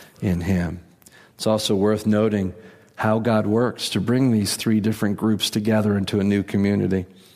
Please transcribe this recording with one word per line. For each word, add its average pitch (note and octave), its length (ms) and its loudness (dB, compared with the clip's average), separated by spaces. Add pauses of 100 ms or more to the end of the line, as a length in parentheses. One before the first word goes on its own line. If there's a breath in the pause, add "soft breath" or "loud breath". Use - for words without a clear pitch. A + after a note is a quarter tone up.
(200 loud breath)
in F2+ 200 0
him. F2 400 -2 (540 loud breath)
It's - 120 -10
also A2 280 0
worth G#2 320 0
noting G#2 480 2 (420 loud breath)
how A2 220 0
God G#2+ 280 0
works A2+ 440 -2
to G2+ 100 -2
bring B2 300 2
these G#2 260 0
three A2 240 0
different G#2 360 -2
groups G#2+ 340 0
together G#2+ 480 0
into G2 220 -2
a G2 40 2
new G2+ 180 2
community. G2 640 0 (300 loud breath)